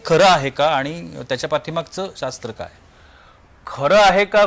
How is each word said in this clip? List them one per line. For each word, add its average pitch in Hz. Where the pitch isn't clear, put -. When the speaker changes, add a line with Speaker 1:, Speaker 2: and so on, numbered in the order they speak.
Speaker 1:
खरं 165
आहे 151
का 143
आणि 156
त्याच्या 139
पाठीमागचं 165
शास्त्र 127
काय? 87
Speaker 2:
खरं 147
आहे 202
का, 208